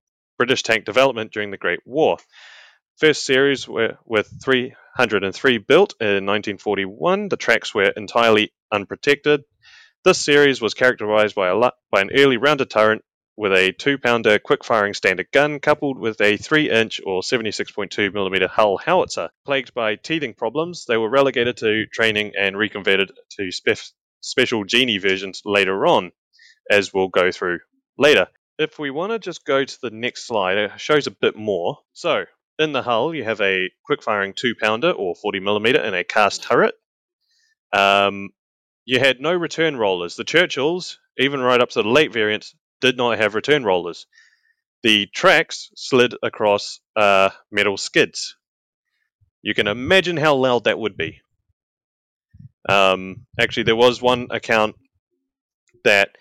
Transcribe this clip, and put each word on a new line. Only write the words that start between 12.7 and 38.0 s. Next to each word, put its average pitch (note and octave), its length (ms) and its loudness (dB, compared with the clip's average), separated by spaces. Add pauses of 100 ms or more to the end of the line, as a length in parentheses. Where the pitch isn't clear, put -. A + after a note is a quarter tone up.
turret A2 320 2 (320)
with G#2 180 0
a F#2 180 4
two-pounder A#2 680 0
quick-firing G#2+ 560 0
standard F#2 360 -2
gun, D3 280 0
coupled D3 400 -2
with A2 220 -4
a G#2+ 160 4
three-inch A2+ 680 0
or F#2+ 160 -4
seventy-six A2 500 -4
point G2+ 200 -8
two G#2 180 -2
millimeter F#2+ 380 -2
hull G2+ 300 2
howitzer. D3 520 -2 (160)
Plagued C3+ 300 -6
by G#2+ 200 -2
teething C#3+ 380 -8
problems, D#3 540 -8
they A#2 100 0
were A2+ 120 -2
relegated B2 480 0
to A2 360 -2
training G#2+ 460 0
and G2 180 -2
reconverted G2 540 0 (260)
to G2+ 120 -6
spef-, - 420 -4 (300)
special A#2 420 -2
Genie A#2 340 0
versions F#2+ 480 -4
later G2+ 400 0
on, A2 260 0 (560)
as G2+ 240 2
we'll F#2+ 180 0
go F2+ 220 2
through F2 280 -6 (360)
later. A#2+ 300 4 (320)
If D3+ 220 -6
we D3 100 -8
wanna F#3+ 300 -8
just - 260 -14
go C#3 180 0
to C3+ 200 -12
the A#2+ 80 -8
next A2+ 340 -8
slide, G2 320 -2
it G#2 220 -2
shows D3+ 260 0
a B2 60 -6
bit G#2 240 -2
more. G#2+ 420 -4 (160)
So, A#2+ 320 -4 (320)
in D#3 140 0
the C3 100 -2
hull, A#2+ 320 -2
you C#3+ 100 -8
have G#2+ 180 -4
a F#2+ 280 0 (160)
quick-firing G2+ 500 -4
two-pounder A#2 560 -2
or F#2 240 -4
forty G2 240 -4
millimeter G#2 400 0
in G#2 140 -4
a F2+ 100 -2
cast - 400 0
turret. C#3 300 0 (1000)
Um, G2+ 580 2 (540)